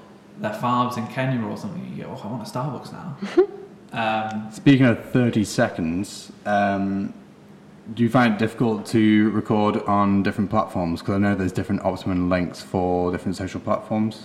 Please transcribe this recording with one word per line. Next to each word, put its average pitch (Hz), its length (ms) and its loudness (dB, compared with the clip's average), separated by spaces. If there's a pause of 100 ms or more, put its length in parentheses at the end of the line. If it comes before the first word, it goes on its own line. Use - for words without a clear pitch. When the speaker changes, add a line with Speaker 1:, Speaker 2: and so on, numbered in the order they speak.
(400)
Speaker 1:
their 107 140 -4
farms 123 420 0
in 110 120 -4
Kenya 131 380 -2
or 107 100 -6
something." - 400 -10
You - 80 -10
go, - 120 -12
"Oh, - 120 -12
I - 40 -8
want 127 140 -8
a - 40 -14
Starbucks 127 420 -8
now." 170 240 -12 (200)
Speaker 2:
<laughs> 403 100 6 (480)
Speaker 1:
Um, 110 560 -2
Speaker 3:
Speaking 135 360 6
of 113 240 2
thirty 117 340 2
seconds, 95 880 -4 (140)
um, 98 640 0 (800)
do 110 100 0
you 113 60 4
find 120 240 4
it 101 60 -2
difficult 107 480 0
to 107 460 6
record 107 540 2
on 101 360 4
different 101 260 0
platforms? 87 540 -2
'Cause 101 120 -2
I 98 40 0
know 101 160 2
there's 92 180 0
different 98 320 -2
optimum 90 460 0
lengths 90 320 -2
for 90 500 0
different 87 240 -4
social 92 240 -6
platforms. 107 640 -2